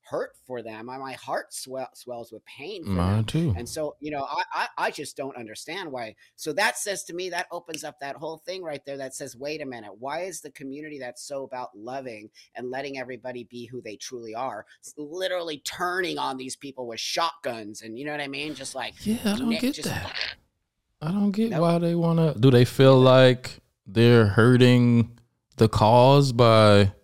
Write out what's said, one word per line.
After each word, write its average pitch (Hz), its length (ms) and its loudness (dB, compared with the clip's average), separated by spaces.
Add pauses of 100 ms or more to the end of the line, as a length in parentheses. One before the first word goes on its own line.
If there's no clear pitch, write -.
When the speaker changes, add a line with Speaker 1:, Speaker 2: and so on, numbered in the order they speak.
Speaker 1:
hurt 165 260 -10 (120)
for 123 160 -12
them. 110 260 -14
I, 131 120 -14
my 135 140 -12
heart - 380 -10
swell-, 131 440 -12
swells 117 360 -16
with 110 140 -20
pain 170 380 -16
for 101 80 -8
Speaker 2:
Mine 92 240 0
Speaker 1:
them. 110 100 -2
Speaker 2:
too. 151 320 -2
Speaker 1:
And 120 100 -10
so, 151 320 -8
you 147 120 -10
know, 139 180 -8
I, 160 140 -6 (100)
I, 190 140 -4 (100)
I 202 140 -4
just - 260 -14
don't 139 180 -10
understand 139 560 -14
why. 120 220 -12 (220)
So 156 180 -10
that 214 240 -2
says 196 280 -8
to 170 100 -14
me, 180 160 -8
that 175 200 -8
opens 165 320 -12
up 147 180 -14
that 139 140 -10
whole 156 220 -10
thing 185 240 -14
right 147 240 -12
there 139 120 -12
that 131 180 -12
says, 127 200 -14
"Wait 147 260 -10
a 143 40 -10
minute, 110 320 -14
why 139 280 -8
is 180 160 -14
the 143 100 -18
community 147 480 -16
that's 123 240 -14
so 139 200 -10
about 127 320 -12
loving 113 540 -14 (240)
and 123 160 -12
letting 139 300 -10
everybody 123 460 -12
be 120 200 -16
who 120 160 -14
they 107 140 -14
truly 113 400 -14
are 117 320 -10 (180)
s-, - 100 -20
literally 170 680 -8
turning 175 540 -4
on 135 180 -6
these 131 180 -12
people 131 300 -14
with 113 140 -10
shotguns?" 117 840 -6
And 113 160 -14
you 143 80 -12
know 147 60 -8
what 147 100 -8
I 143 60 -8
mean? 143 260 -8
Just 131 220 -14
like, 113 180 -8 (140)
Speaker 2:
Yeah, 226 180 -2
I 208 120 -2
don't 247 120 -2
Speaker 1:
nick-, 233 120 -2
Speaker 2:
get 262 120 -2
Speaker 1:
just - 160 -8
Speaker 2:
that. - 240 -8 (880)
I 156 100 -6
don't 202 200 0
get 220 180 -2
Speaker 1:
Nope. 165 120 -2
Speaker 2:
why 170 180 2
they 170 160 -2
wanna, 165 400 0
do 131 160 6
they 123 140 6
feel 135 340 6
like 127 600 6 (280)
they're 113 400 6
hurting 120 880 6 (400)
the 110 100 6
cause 123 640 6
by 107 600 6 (120)